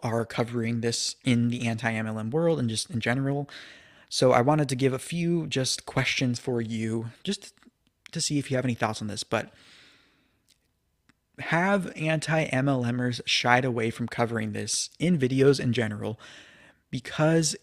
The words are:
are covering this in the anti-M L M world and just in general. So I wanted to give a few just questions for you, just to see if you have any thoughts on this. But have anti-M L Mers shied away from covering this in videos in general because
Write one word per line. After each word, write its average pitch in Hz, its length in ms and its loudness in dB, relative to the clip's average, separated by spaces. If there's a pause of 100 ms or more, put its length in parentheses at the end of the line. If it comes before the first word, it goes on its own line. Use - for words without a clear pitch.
are 117 220 0
covering 117 560 -2
this - 420 -2
in 120 260 4
the 120 180 -2
anti-M 113 380 -2
L 110 140 -4
M 110 100 -6
world 160 300 2
and 123 100 0
just 110 220 -4
in 127 80 -2
general. 135 500 -2 (600)
So 131 220 4
I 123 100 6
wanted 147 280 4
to 135 60 -4
give 131 180 2
a 131 60 -4
few 170 480 -2
just - 400 -2
questions 123 500 0
for 120 240 -2
you, 113 480 -4 (140)
just - 320 -6 (560)
to 160 100 -6
see 147 160 0
if 135 140 -2
you 131 60 2
have 127 80 0
any 127 100 0
thoughts 110 260 -2
on 110 60 -6
this. 101 160 -8
But - 280 -2 (1900)
have 185 560 0
anti-M 156 720 0
L 131 240 2
Mers 123 340 -2
shied 127 400 4
away 117 240 0
from 117 180 -4
covering 113 440 -2
this 104 480 -4
in 170 180 4
videos 135 420 4
in 127 140 0
general 107 460 -4 (720)
because 156 720 0